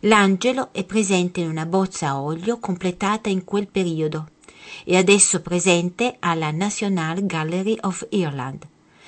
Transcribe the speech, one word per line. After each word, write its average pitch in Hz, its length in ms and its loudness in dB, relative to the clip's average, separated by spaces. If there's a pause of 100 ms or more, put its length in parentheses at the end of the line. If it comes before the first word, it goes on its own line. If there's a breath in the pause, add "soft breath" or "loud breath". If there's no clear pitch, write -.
L'angelo 214 640 4
è 196 120 -6
presente 185 580 0
in 165 80 -2
una 160 180 -4
bozza 180 400 -2
a 139 140 -2
olio 170 360 -4
completata 196 720 -4
in 190 140 0
quel 202 240 -4
periodo 160 640 -2 (540 loud breath)
e 180 140 4
adesso 190 440 4
presente 175 800 0
alla 160 300 -2
National 185 760 -2
Gallery 180 580 -2
of 185 280 -4
Ireland, 143 580 -4 (400 loud breath)